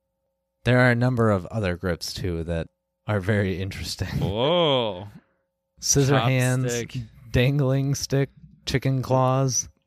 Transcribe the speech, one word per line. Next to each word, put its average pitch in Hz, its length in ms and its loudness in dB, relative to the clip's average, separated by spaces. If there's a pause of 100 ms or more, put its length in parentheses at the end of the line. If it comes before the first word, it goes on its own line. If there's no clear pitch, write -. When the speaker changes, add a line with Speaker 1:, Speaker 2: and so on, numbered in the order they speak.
(640)
Speaker 1:
There 123 160 4
are 127 100 6
a 120 40 4
number 120 360 2
of 95 160 0
other 95 300 -2
grips, 85 360 -4
too, 82 320 -4
that 82 240 -4 (380)
are 107 140 -2
very 95 400 0
interesting. - 600 -6
Speaker 2:
Whoa. 123 880 0 (360)
Speaker 1:
<laughs> - 360 -20
Scissor 139 380 2
hands, 127 540 2
Speaker 2:
Chopstick. 120 300 -6 (300)
Speaker 1:
dangling 135 600 2
stick, 139 340 -2 (380)
chicken 135 360 0
claws, 131 680 0 (180)